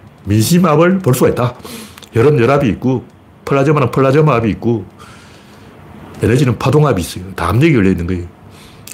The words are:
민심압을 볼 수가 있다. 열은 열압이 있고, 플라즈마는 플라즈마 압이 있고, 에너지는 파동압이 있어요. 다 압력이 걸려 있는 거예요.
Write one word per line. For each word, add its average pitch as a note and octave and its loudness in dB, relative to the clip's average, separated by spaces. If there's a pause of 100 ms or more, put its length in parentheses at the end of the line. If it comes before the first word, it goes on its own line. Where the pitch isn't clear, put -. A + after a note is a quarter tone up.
(240)
민심압을 E3 2
볼 B2+ 0
수가 B2+ 2
있다. B2 -2 (640)
열은 C3+ 4
열압이 C3+ 2
있고, B2 -4 (400)
플라즈마는 C#3 0
플라즈마 C3+ 2
압이 A2+ 0
있고, G2+ -4 (1400)
에너지는 B2 2
파동압이 C3+ 0
있어요. F#2 -10 (100)
다 E2 -6
압력이 C3 2
걸려 F#2+ 2
있는 E2+ -2
거예요. F2 -6 (680)